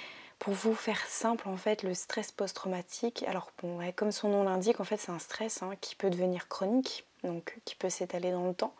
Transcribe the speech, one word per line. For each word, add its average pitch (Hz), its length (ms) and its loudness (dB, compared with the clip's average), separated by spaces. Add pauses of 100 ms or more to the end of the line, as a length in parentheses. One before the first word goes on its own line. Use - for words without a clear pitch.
(380)
Pour - 160 -2
vous 220 200 4
faire 220 340 0
simple, 226 400 0
en 190 80 -2
fait, 214 260 2
le 185 120 0
stress - 400 -4
post-traumatique, 190 920 -2
alors 185 360 -2
bon, 175 160 -4
ouais, 175 160 -2
comme 208 180 2
son 208 160 0
nom 202 160 6
l'indique, 196 380 4
en - 20 -2
fait, 208 140 0
c'est 180 160 -6
un 165 60 -4
stress, - 440 -4
hein, 190 160 -4
qui - 160 -10
peut 196 140 2
devenir 180 400 2
chronique, 233 560 2 (180)
donc 170 400 -4
qui - 120 -12
peut 185 140 -2
s'étaler 180 420 -2
dans 180 160 2
le 185 60 2
temps. 220 260 0